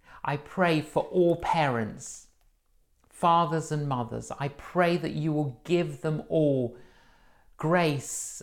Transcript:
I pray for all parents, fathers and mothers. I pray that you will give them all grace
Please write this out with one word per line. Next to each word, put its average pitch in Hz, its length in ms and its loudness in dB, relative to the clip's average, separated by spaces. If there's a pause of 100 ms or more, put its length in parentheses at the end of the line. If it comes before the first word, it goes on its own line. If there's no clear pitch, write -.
(240)
I 143 140 -2
pray 165 440 2
for - 220 0
all 170 340 4
parents, - 920 -2 (800)
fathers 165 640 2
and 147 160 -2
mothers. 117 520 -4
I 143 100 -4
pray 175 480 0
that 156 160 -4
you 151 180 -2
will 147 320 -2
give 165 380 0
them 156 260 -2
all 143 480 2 (800)
grace 160 840 0